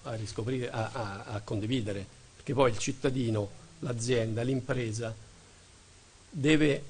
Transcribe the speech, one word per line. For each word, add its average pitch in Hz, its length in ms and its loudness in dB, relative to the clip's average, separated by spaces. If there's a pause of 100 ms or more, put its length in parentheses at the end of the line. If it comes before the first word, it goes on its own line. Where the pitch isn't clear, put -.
a 123 120 -6
riscoprire, 117 540 -4
a, 113 220 -2
a, 104 340 -6
a 104 160 -4
condividere, 104 640 -2 (300)
perché - 180 -6
poi 127 180 6
il 107 60 0
cittadino, 117 720 0 (300)
l'azienda, 117 640 0
l'impresa 117 720 -2 (1160)
deve 147 600 4